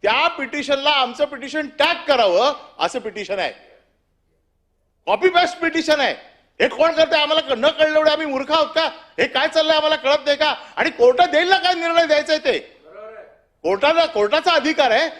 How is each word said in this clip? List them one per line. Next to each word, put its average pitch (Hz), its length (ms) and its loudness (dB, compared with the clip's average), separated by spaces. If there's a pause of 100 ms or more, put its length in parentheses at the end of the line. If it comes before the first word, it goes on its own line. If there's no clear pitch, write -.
त्या 247 240 0
पिटिशनला 277 600 -4
आमचं 269 360 0
पिटिशन 285 420 -8
टॅग 320 280 -2 (120)
करावं 240 460 2 (260)
असं 175 200 -4
पिटिशन 196 400 -8
आहे, 139 140 -4 (1500)
कॉपी 277 240 2
पेस्ट 349 300 0
पिटिशन 320 400 0
आहे. 226 140 0 (460)
हे 180 80 2
कोण 311 240 0
करतंय? 320 300 2
आम्हाला 311 200 0
क-, 269 160 -4
न 240 100 0
कळलं 311 300 2
एवढे 311 140 2
आम्ही 302 160 -2
मूर्ख 269 240 -4
आहोत 311 240 2
का? 311 140 0 (300)
हे 269 80 0
काय 269 200 -2
चाललंय 320 280 0
आम्हाला 311 200 0
कळत 302 300 0
नाही 285 120 0
का? 302 180 0 (200)
आणि - 140 -2
कोर्ट 247 320 4
देईल 349 260 2
ना 381 100 4
काय 370 160 0
निर्णय 339 320 0
द्यायचा 302 280 0
आहे 311 120 0
ते. 214 140 0 (1040)
कोर्टाला, 285 420 2
कोर्टाचा 311 460 0
अधिकार 294 400 2
आहे 294 180 2 (100)